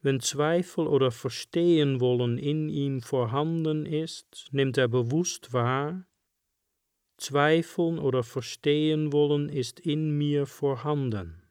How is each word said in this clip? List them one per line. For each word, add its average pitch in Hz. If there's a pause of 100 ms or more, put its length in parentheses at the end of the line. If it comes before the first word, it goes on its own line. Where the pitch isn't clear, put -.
Wenn 135
Zweifel 156
oder 135
Verstehen 147
wollen 123
in 151
ihm 139
vorhanden 151
ist, -
nimmt 135
er 127
bewusst 123
wahr, 135 (1120)
Zweifeln 160
oder 131
Verstehen 151
wollen 147
ist 135
in 151
mir 147
vorhanden. 127